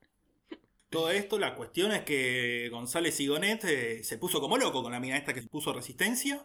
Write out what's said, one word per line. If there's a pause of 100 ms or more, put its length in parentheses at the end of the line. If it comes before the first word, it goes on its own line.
(880)
Todo
esto,
la
cuestión
es
que
González
Sigonet,
eh,
se
puso
como
loco
con
la
mina
esta
que
puso
resistencia